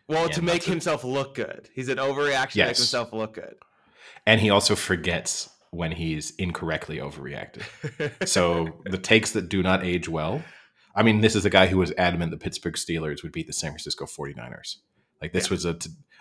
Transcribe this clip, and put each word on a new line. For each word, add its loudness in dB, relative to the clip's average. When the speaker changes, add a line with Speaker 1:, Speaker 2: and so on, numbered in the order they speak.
Speaker 1:
Well, 0
Speaker 2:
again, -2
Speaker 1:
to -2
Speaker 2:
not 2
Speaker 1:
make 0
Speaker 2:
to -2
Speaker 1:
himself -2
look -4
good, -8
he's -6
an -2
overreaction 0
to -2
make 8
Speaker 2:
Yes. -2
Speaker 1:
himself 0
look -6
good. -14
Speaker 2:
And 6
he 4
also 6
forgets -2
when -4
he's -6
incorrectly -4
overreacted. -12
Speaker 1:
<laughs> -4
Speaker 2:
So 2
the -2
takes 4
that -2
do 0
not 2
age -2
well. -2
I 2
mean, 6
this 6
is 2
the 2
guy 10
who 2
was 4
adamant 2
the -8
Pittsburgh -8
Steelers -4
would -12
beat -8
the -12
San -6
Francisco -8
forty-niners. -12
Like, -6
this 0
Speaker 1:
Yeah. -2
Speaker 2:
was -2
a, 0
t-, -10